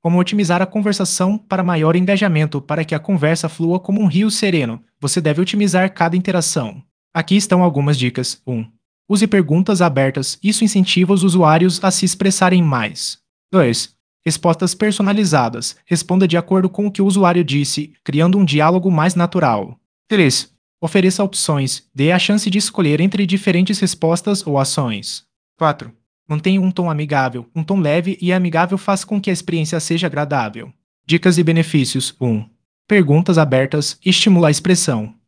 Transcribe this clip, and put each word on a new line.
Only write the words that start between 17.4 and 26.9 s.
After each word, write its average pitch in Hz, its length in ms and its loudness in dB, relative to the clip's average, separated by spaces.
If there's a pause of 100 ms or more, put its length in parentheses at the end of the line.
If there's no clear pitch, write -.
disse, 143 500 -4 (100)
criando 170 360 2
um 190 60 4
diálogo 165 440 2
mais 175 240 2
natural. 160 640 -2 (300)
Três, 175 440 0 (300)
ofereça 185 420 0
opções, 143 600 -4 (100)
dê 143 180 0
a 180 60 2
chance 208 320 0
de 185 80 0
escolher 160 440 0
entre 190 260 0
diferentes 190 520 0
respostas 180 680 -2
ou 143 100 -2
ações. 123 680 -4 (320)
Quatro, 147 360 -4 (340)
mantenha 185 340 0
um 185 100 0
tom 180 180 -4
amigável, 135 640 -4